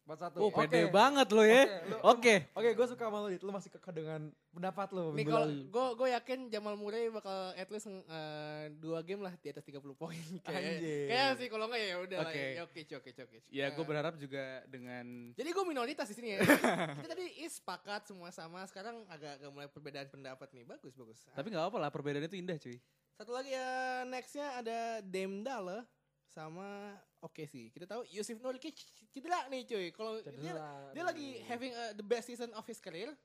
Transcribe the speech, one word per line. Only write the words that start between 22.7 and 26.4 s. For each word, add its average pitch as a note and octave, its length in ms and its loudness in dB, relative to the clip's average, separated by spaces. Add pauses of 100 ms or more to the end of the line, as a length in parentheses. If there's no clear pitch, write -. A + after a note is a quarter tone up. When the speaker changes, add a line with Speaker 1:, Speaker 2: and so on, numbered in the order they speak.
Speaker 3:
Satu A3 180 -16
lagi C4 220 -4
ya, C4 160 -2 (340)
nextnya B3+ 540 -6
ada A3+ 220 -4 (260)
Dame F#3+ 400 -4
Dollar A3+ 400 -6 (400)
sama G3 680 -12 (240)